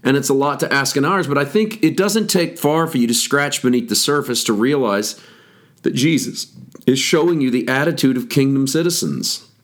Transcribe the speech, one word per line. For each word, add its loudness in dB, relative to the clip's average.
and 2
it's -2
a 2
lot 0
to -2
ask 0
in 2
ours. 0
But 0
I 2
think -2
it 2
doesn't 0
take -2
far 2
for -4
you 4
to 0
scratch -2
beneath 0
the -2
surface -2
to 0
realize 0
that -2
Jesus -2
is 2
showing 2
you 0
the -2
attitude 2
of -6
kingdom 2
citizens -2